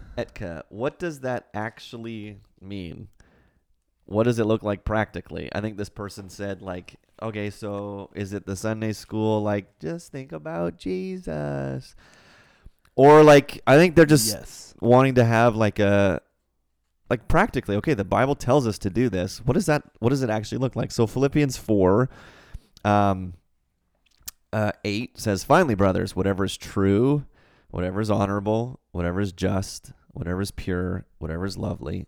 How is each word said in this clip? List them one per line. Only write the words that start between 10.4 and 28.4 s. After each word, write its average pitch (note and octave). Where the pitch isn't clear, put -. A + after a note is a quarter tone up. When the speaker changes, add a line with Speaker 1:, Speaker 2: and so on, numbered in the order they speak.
Speaker 1:
Jesus?" D3+
Or, D3+
like, D3+
I C3
think E3+
they're E3
just B2
Speaker 2:
Yes. -
Speaker 1:
wanting B2+
to A#2+
have, A#2
like, G#2+
a, G2+
like, -
practically, D#3
okay, C#3
the G2+
Bible B2+
tells B2+
us G#2
to G2
do B2
this. F#2+
What B2+
does F#3+
that, D3+
what A2+
does C3+
it A#2+
actually G#2+
look B2+
like? -
So A2+
Philippians C#3
four, G#2
um, G2
uh, G#2+
eight G#2+
says, G2
"Finally, D3+
brothers, F#2
whatever F#2+
is F2+
true, A#2+
whatever F2+
is G#2+
honorable, G2+